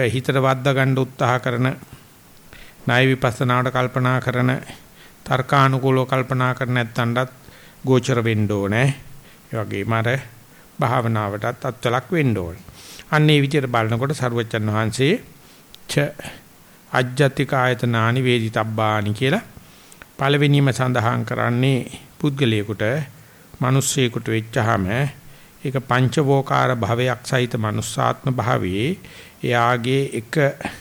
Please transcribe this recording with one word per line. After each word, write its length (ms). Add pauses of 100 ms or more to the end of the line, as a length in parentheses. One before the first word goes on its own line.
හිතට 300
වද්දා 380
ගන්න 240
උත්සාහ 420
කරන, 280 (1120)
ණය 240
විපස්සනාවට 640
කල්පනා 480
කරන, 320 (720)
තර්කානුකූලව 880
කල්පනා 480
කරන 180
නැත්තන්ටත් 600 (460)
ගෝචර 440
වෙන්න 260
ඕනේ. 380 (580)
ඒ 120
වගේම 360
අර 140 (680)
භාවනාවටත් 920
අත්වලක් 440
වෙන්න 280
ඕනේ. 260 (440)
අන්න 220
ඒ 120
විදිහට 260
බලනකොට 480
සරුවච්චන් 560
වහන්සේ 420 (680)
ච 240 (840)
අජ්ජතික 640
ආයතනානි 680
වේදිතබ්බානි 920
කියලා 300 (680)
පළවෙනිම 560
සඳහන් 560
කරන්නේ 540 (340)
පුද්ගලයෙකුට, 680 (720)
මිනිස්සෙකුට 720
වෙච්චාම 600
ඒක 960
පංචවෝකාර 960
භවයක් 480
සහිත 320
මනුස්සාත්ම 760
භාවයේ 580 (500)
එයාගේ 720
එක 260 (440)